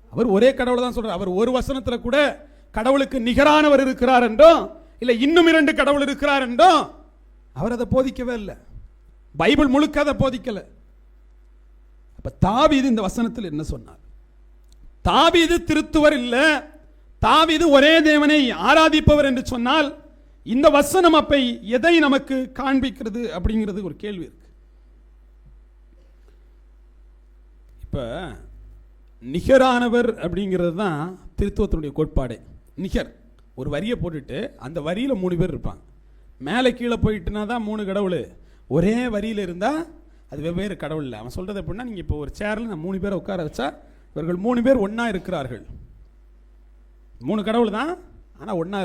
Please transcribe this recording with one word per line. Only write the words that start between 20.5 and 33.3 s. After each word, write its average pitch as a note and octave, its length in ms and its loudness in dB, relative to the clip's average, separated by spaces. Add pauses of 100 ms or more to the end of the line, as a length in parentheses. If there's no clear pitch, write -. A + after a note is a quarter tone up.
வசனம் D#4+ 420 2
அப்பை D4 220 0 (340)
எதை D#4+ 180 2 (120)
நமக்கு C4+ 300 -2 (220)
காண்பிக்கிறது B3 640 -4 (140)
அப்படிங்கிறது G#3 520 -4
ஒரு D3 140 -12
கேள்வி G3 260 -10
இருக்கு. - 220 -20 (3250)
இப்ப C#3 200 -8 (1200)
நிகரானவர் A#3+ 840 2 (140)
அப்படிங்கிறது F3 580 -2
தான் E3+ 180 -4 (400)
திருத்துவத்தினுடைய F#3+ 600 -4
கோட்பாடே. C3 380 -4 (460)
நிகர், F#3 260 -4 (500)